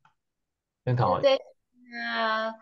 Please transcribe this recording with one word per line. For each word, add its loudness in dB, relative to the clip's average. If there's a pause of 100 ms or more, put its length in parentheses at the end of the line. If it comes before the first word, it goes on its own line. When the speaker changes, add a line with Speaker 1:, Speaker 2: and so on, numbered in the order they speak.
(840)
Speaker 1:
Điện 0
thoại. 2
Speaker 2:
휴대전화 -2